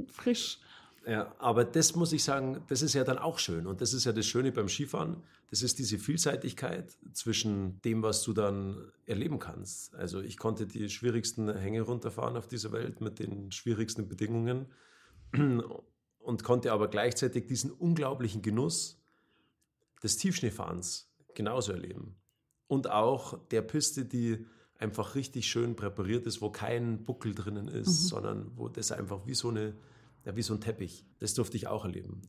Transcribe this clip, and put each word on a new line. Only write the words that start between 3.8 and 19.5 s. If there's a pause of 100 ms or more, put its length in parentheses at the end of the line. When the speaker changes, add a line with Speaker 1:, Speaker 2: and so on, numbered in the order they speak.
Speaker 2:
das
ist
ja
das
Schöne
beim
Skifahren. (280)
Das
ist
diese
Vielseitigkeit (160)
zwischen
dem,
was
du
dann (300)
erleben
kannst.
Also
ich
konnte
die
schwierigsten
Hänge
runterfahren
auf
dieser
Welt
mit
den
schwierigsten
Bedingungen (640)
<clears throat>
und
konnte
aber
gleichzeitig
diesen
unglaublichen
Genuss (1000)